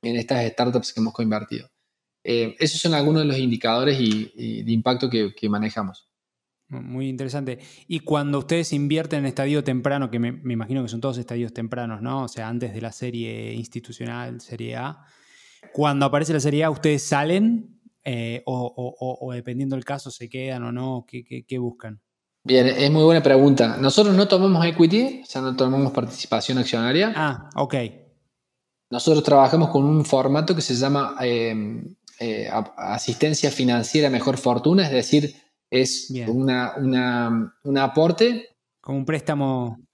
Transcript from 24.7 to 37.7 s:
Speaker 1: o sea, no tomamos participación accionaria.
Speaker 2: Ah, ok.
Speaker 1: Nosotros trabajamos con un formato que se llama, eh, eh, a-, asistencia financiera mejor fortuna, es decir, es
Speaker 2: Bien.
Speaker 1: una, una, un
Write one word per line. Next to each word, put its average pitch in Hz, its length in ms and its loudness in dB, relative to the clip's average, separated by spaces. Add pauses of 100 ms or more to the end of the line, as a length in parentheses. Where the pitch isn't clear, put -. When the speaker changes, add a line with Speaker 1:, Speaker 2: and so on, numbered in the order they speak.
Speaker 1:
o - 20 -20
sea, 131 160 -8
no 131 140 -4
tomamos 131 380 2
participación 120 640 -2
accionaria. 127 580 0
Speaker 2:
Ah, 147 400 -4
ok. 139 200 -2 (1120)
Speaker 1:
Nosotros 151 340 4
trabajamos 147 460 6
con 139 140 2
un 151 220 4
formato 147 500 2
que 156 60 -4
se 131 140 -2
llama, 135 460 0
eh, 113 600 -2 (360)
eh, 110 300 -6
a-, 101 440 -6
asistencia 143 580 0
financiera 127 580 2
mejor 127 280 0
fortuna, 151 480 4
es 147 60 -2
decir, 143 440 2 (340)
es 131 400 0
Speaker 2:
Bien. 120 200 -6
Speaker 1:
una, 127 480 0
una, 123 760 0 (120)
un 139 120 0